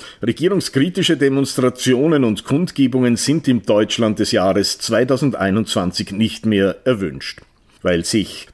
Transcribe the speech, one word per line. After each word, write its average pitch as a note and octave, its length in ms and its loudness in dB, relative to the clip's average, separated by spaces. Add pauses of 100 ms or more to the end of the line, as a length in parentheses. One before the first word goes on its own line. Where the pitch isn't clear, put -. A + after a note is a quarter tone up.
(220)
Regierungskritische D#3+ 960 0
Demonstrationen C3+ 1040 2
und G#2+ 200 -2
Kundgebungen C3 760 0
sind D#3+ 280 0
im B2 200 0
Deutschland G#2+ 540 2
des G#2 120 0
Jahres G2 460 0
zweitausendeinundzwanzig G#2+ 1300 0
nicht A2 340 -4
mehr G2 300 2 (100)
erwünscht. F#2+ 560 -4 (400)
Weil F2 220 0
sich - 500 -4